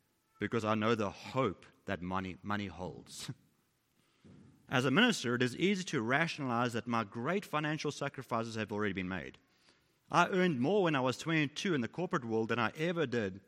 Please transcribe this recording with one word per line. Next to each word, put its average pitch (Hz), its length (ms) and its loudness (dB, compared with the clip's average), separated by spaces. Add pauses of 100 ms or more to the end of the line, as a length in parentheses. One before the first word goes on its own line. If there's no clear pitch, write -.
(400)
because 110 260 -2
I 107 80 4
know 110 220 4
the 104 160 0
hope - 560 -4 (180)
that 92 160 -4
money, 92 400 -4
money 101 240 -4
holds." 85 640 -10 (760)
<laughs> - 640 -20
As 127 140 4
a 135 60 2
minister, 156 460 4
it 120 80 2
is 123 140 2
easy 185 260 2
to 156 180 -2
rationalize 127 720 0
that 113 140 -4
my 117 160 0
great 127 420 -4
financial 151 460 -2
sacrifices 120 640 -4
have 107 160 -4
already 104 220 0
been 92 140 -4
made. 85 300 -6 (720)
I 170 200 4
earned 180 300 2
more 185 240 4
when 160 120 4
I 131 60 2
was 127 160 2
twenty-two 160 580 0
in 131 60 2
the 113 60 0
corporate 165 380 -4
world 113 240 0
than 117 100 2
I 110 180 4
ever 165 280 0
did 104 420 -2